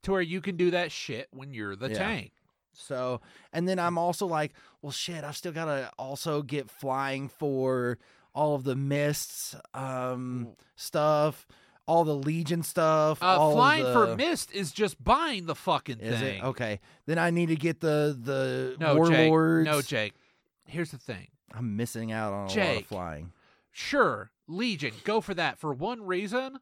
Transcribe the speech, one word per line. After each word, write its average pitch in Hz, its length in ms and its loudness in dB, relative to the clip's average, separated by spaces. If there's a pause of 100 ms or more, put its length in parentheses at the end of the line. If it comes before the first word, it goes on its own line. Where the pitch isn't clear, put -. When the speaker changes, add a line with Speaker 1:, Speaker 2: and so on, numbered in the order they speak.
Speaker 1:
to 190 100 0
where 185 80 2
you 175 180 -2
can 180 160 -4
do 175 160 4
that 175 200 0
shit - 400 -8
when 131 220 -16
you're 104 220 -4
the 117 140 -6
Speaker 2:
Yeah. 110 80 -2
Speaker 1:
tank. 190 340 -4 (400)
Speaker 2:
So, 127 480 -6 (320)
and 170 160 -2
then 185 120 0
I'm 175 180 0
also 175 300 0
like, 151 260 -2 (280)
"Well, 143 120 -10
shit, 165 320 -8
I've 147 100 -10
still 175 160 -8
gotta 147 460 -4
also 143 440 -4
get 135 280 -6
flying 135 580 -4
for 131 720 0 (360)
all 147 220 2
of 131 80 -4
the 131 140 0
mists, 143 760 -2 (180)
um, 127 760 -6
Speaker 1:
Ooh. - 40 -20 (220)
Speaker 2:
stuff." 151 680 2 (420)
All 165 160 4
the 151 120 2
Legion 156 480 -2
stuff, 156 600 2
Speaker 1:
Uh, - 20 0
Speaker 2:
all 151 280 6
Speaker 1:
Flying 277 300 6
Speaker 2:
the 247 100 2
Speaker 1:
for 226 220 6
Mist 302 360 -2
is 190 200 -4
just - 320 -2
buying 247 420 2
the 160 100 -2
fucking 139 440 -2
Speaker 2:
Is 117 220 -2
it? - 20 -2
Speaker 1:
thing. 98 200 -4
Speaker 2:
Okay. 117 360 -2 (260)
Then 160 120 0
I 170 120 2
need 170 180 2
to 160 80 2
get 156 240 -2
the, 151 420 2
the 131 580 -2
Speaker 1:
No, 160 300 6
Jake. 156 220 8
Speaker 2:
Warlords. 160 340 6
Speaker 1:
No, 151 160 2
Jake. 110 320 -2 (520)
Here's 160 260 -6
the - 60 -16
thing. 95 300 -12 (260)
Speaker 2:
I'm 110 240 -4
missing 113 340 -4
out 110 220 -2
on 101 60 -4
a 101 40 -6
lot 95 80 -6
Speaker 1:
Jake. 170 300 0
Speaker 2:
of - 60 -16
flying. 82 440 -8 (400)
Speaker 1:
Sure, 139 600 0 (160)
Legion, 170 440 -4 (140)
go 214 160 0
for 202 140 -8
that 165 240 -2
for 151 140 -4
one 208 320 -6
reason. 220 560 -4